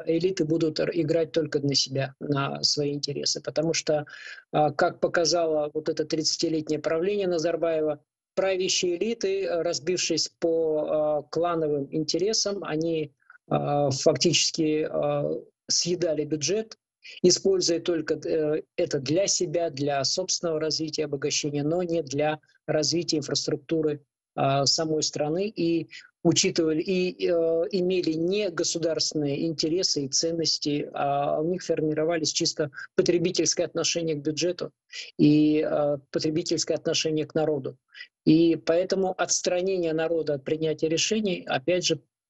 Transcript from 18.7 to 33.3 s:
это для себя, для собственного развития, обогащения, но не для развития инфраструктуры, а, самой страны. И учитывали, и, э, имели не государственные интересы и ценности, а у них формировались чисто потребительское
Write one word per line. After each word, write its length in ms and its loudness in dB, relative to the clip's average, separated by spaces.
это 220 0
для 280 2
себя, 420 0
для 360 -2
собственного 540 -2
развития, 460 -2
обогащения, 580 -2
но 200 0
не 200 -2
для 360 -2
развития 500 0
инфраструктуры, 840 -2
а, 300 2
самой 380 0
страны. 460 -2
И 400 -2
учитывали, 580 2
и, 460 -2
э, 40 2
имели 420 0
не 380 0
государственные 960 -2
интересы 580 0
и 20 -4
ценности, 880 -2
а 480 0
у 80 0
них 140 -4
формировались 680 0
чисто 380 0
потребительское 720 2